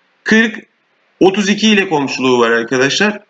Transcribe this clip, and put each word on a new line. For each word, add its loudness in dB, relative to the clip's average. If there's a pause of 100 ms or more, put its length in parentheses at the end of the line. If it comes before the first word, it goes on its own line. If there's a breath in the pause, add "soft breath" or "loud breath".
(240)
Kırk, 0 (540)
otuz 2
iki 0
ile 0
komşuluğu 0
var 2
arkadaşlar. -2 (100)